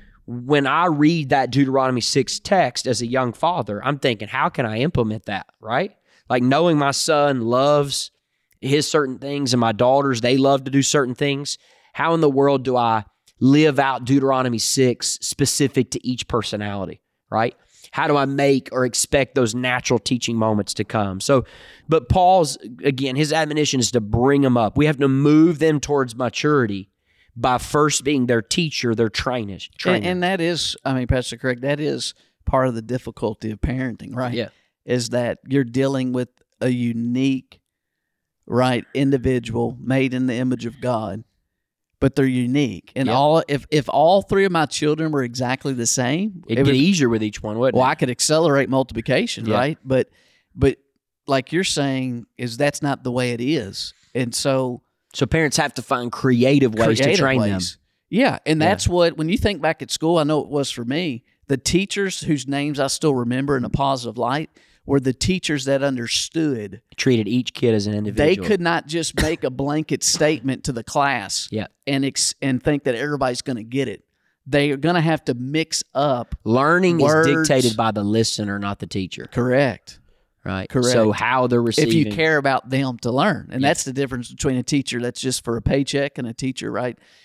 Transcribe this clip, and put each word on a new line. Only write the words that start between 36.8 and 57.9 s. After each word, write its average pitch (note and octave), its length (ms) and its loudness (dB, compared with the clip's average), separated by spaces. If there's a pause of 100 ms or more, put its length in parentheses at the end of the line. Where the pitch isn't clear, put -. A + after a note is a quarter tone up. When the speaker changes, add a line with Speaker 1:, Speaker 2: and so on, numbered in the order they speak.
Speaker 2:
right, B2 380 0 (100)
individual B2 840 0
made C3 340 0
in B2+ 120 -2
the B2+ 80 -2
image B2 320 -2
of A2+ 140 -10
God, A2+ 440 -4 (760)
but C3+ 160 0
they're C3+ 100 4
unique. B2+ 680 -2
And B2+ 120 -2
Speaker 1:
Yep. A#2+ 100 0
Speaker 2:
all, D3+ 320 4
if, C#3+ 220 -4
if D3 180 0
all E3+ 320 4
three G3 240 2
of F#3+ 80 0
my D#3+ 140 2
children D#3 440 -2
were C#3+ 120 0
exactly B2 500 -4
the A#2 140 -4
same, E3 600 -2
Speaker 1:
It'd A#2 120 0
Speaker 2:
it C#3 60 4
Speaker 1:
get - 80 4
Speaker 2:
would, - 40 4
Speaker 1:
easier D3+ 320 4
with A2 140 2
each G#2+ 200 -6
one, G#2+ 160 -4
wouldn't A#2+ 200 0
Speaker 2:
well, B2+ 80 4
Speaker 1:
it? C#3 40 2
Speaker 2:
I D#3+ 40 0
could C3 160 -2
accelerate D3 580 2
multiplication, B2+ 760 -2
Speaker 1:
Yeah. G#2+ 100 2
Speaker 2:
right? C#3 280 -2
But, C3 260 0 (440)
but C3+ 220 2 (500)
like C3+ 260 -2
you're F#3 120 0
saying, C3 640 -4 (100)
is A#2+ 220 -8
that's C#3+ 240 -2
not C3+ 220 -4
the B2+ 80 -4
way B2 200 -2
it A#2 80 -6
is. A#2 540 -4 (200)
And A#2+ 200 -4
so C3 480 -2 (320)
Speaker 1:
So C#3+ 100 -2
parents D#3+ 320 0
have D3 180 0
to B2+ 80 -8
find B2 300 -4
creative B2+ 600 4
ways A2+ 240 2
to C3+ 60 2
Speaker 2:
creative D#3 160 4
Speaker 1:
train C3 200 2
them. G#2 140 0
Speaker 2:
ways. F2+ 240 -6 (320)